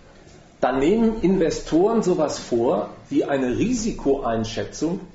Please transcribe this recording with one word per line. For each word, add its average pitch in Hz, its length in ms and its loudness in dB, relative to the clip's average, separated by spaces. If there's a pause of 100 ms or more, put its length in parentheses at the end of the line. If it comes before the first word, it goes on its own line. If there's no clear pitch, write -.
(600)
da 127 100 2
nehmen 220 500 2
Investoren 185 800 2
sowas 156 380 0
vor 120 500 0 (200)
wie 147 160 2
eine 131 320 0
Risikoeinschätzung 147 1400 -2 (140)